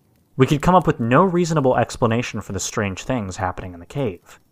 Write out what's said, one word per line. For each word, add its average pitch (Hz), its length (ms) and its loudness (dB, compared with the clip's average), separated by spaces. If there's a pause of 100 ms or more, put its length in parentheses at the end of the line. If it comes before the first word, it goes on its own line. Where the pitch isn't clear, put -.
(360)
We 131 100 6
could 143 160 0
come 180 120 4
up 180 120 4
with 156 140 0
no 127 240 4
reasonable 160 520 2
explanation 117 640 -2
for - 120 -12
the 98 80 -6
strange 101 440 -6
things 104 320 -6
happening 92 380 -6
in 85 60 -18
the 85 60 -20
cave. 123 520 -8 (140)